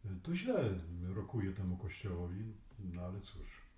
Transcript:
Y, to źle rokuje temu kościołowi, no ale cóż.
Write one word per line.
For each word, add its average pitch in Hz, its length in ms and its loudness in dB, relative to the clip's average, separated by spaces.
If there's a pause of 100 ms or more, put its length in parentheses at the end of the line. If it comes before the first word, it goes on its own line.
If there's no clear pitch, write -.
Y, 104 40 -2 (140)
to 170 120 2
źle 180 440 4 (360)
rokuje 101 360 2
temu 92 260 2
kościołowi, 92 760 -2 (260)
no 87 220 -2
ale 92 200 -2
cóż. - 460 -10 (100)